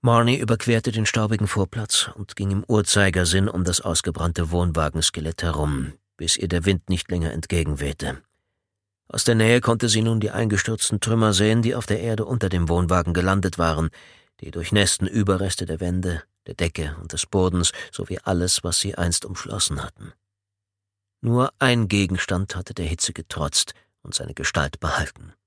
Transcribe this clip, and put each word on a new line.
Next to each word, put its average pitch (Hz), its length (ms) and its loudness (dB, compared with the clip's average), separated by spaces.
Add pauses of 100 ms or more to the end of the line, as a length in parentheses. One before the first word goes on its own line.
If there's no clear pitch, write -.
Marnie 120 380 4
überquerte 117 540 0
den 110 120 0
staubigen 107 420 0
Vorplatz - 680 -2
und - 220 -14
ging 98 140 -2
im 98 140 0
Uhrzeigersinn 98 840 4
um 90 160 -2
das 87 160 0
ausgebrannte 85 680 -2
Wohnwagenskelett 80 920 0
herum, 73 480 -2 (240)
bis - 220 -2
ihr 92 100 -4
der 85 160 0
Wind 95 260 0
nicht 92 220 -2
länger 82 220 -2
entgegenwehte. 76 880 -2 (880)
Aus - 160 -2
der 120 100 4
Nähe 113 240 6
konnte 117 300 0
sie 110 120 2
nun 113 200 2
die 107 100 0
eingestürzten 107 680 0
Trümmer 110 320 2
sehen, 107 280 4
die 117 140 0
auf 120 100 -4
der - 140 -2
Erde 110 240 -2
unter 117 240 -2
dem 87 220 2
Wohnwagen 87 440 2
gelandet 92 440 2
waren, 80 320 2 (500)
die - 120 -14
durchnässten 92 540 0
Überreste 95 600 0
der 85 160 -6
Wände, 90 420 -2 (240)
der 85 60 -12
Decke 80 480 -4
und 85 100 -14
des - 140 -4
Bodens 90 480 2 (180)
sowie 92 320 -8
alles, 90 400 0
was 85 160 -2
sie 98 160 -4
einst 87 300 0
umschlossen - 580 -4
hatten. - 300 -16 (1080)
Nur 120 400 2
ein 120 300 2
Gegenstand 92 680 0
hatte - 180 -10
der 87 120 -6
Hitze 82 260 -2
getrotzt - 640 -4 (280)
und - 140 -12
seine - 180 -6
Gestalt - 460 -2
behalten. - 540 -6 (140)